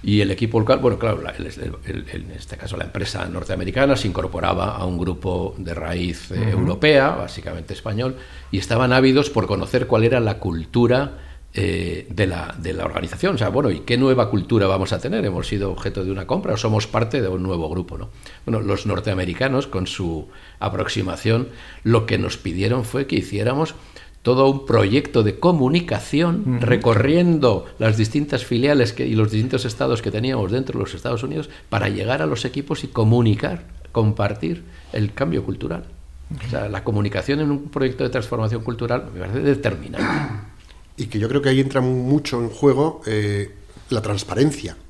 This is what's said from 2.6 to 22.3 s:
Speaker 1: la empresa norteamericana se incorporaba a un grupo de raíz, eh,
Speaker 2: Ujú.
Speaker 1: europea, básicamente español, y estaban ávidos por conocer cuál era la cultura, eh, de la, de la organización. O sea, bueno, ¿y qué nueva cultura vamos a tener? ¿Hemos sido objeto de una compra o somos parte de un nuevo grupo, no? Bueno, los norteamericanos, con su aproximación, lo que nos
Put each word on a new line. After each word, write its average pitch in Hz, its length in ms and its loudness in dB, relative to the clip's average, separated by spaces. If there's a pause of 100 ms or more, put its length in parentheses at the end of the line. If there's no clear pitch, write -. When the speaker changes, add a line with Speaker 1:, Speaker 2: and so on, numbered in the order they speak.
Speaker 1:
la 80 60 -6
empresa - 440 -6
norteamericana 92 680 0
se 110 120 -2
incorporaba 90 720 -2
a 92 80 -4
un 90 140 -2
grupo 90 580 -4
de 85 160 -8
raíz, 85 560 -6
eh, 95 100 -4
Speaker 2:
Ujú. 110 100 2
Speaker 1:
europea, 143 680 4
básicamente 85 580 -8
español, 120 420 -4 (360)
y 98 80 0
estaban 123 340 2
ávidos 131 380 6
por 107 160 0
conocer 101 400 0
cuál 110 160 4
era 120 160 4
la 104 180 0
cultura, 120 840 0 (360)
eh, 87 520 -2
de 92 160 2
la, 82 320 -4
de 80 140 -6
la 80 120 -4
organización. 90 480 -2
O 123 60 -2
sea, 101 100 0
bueno, 120 220 2
¿y - 80 -2
qué 120 180 0
nueva 127 320 4
cultura 98 380 2
vamos 95 260 2
a 101 60 -2
tener? 180 260 -2
¿Hemos 87 220 -2
sido 101 240 -2
objeto 95 320 -6
de 92 80 -4
una 95 160 -6
compra 160 260 0
o 107 40 0
somos 107 280 2
parte 117 340 -2
de 95 100 0
un 92 120 -2
nuevo 87 260 -2
grupo, 85 300 -6
no? - 120 -10 (360)
Bueno, 110 160 0
los 98 240 -2
norteamericanos, 98 800 0
con 90 220 -4
su 82 400 -6 (320)
aproximación, 101 880 -2 (360)
lo 110 220 4
que - 140 0
nos 95 180 -4